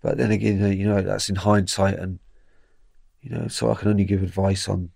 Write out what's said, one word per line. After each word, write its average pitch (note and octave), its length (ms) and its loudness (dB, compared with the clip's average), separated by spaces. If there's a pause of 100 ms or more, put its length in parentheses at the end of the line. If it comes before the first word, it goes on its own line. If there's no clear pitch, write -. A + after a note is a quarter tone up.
but - 160 -2
then A#2+ 140 0
again, G#2 280 2 (160)
you G2 120 0
know, G2+ 140 2
that's G2 280 -2
in G2 60 0
hindsight, G2 640 2
and, F#2 180 -6 (1040)
you B2+ 80 -18
know, A#2+ 180 -6
so A2+ 240 -2
I - 40 0
can G#2 140 0
only G2+ 160 4
give F#2+ 180 0
advice F#2+ 440 0
on F#2 280 -2